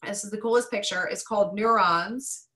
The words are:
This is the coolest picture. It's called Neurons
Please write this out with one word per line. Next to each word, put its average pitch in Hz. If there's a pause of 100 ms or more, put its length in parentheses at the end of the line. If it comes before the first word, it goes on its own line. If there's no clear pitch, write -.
This 202
is 202
the 208
coolest 233
picture. 202
It's -
called 202
Neurons 208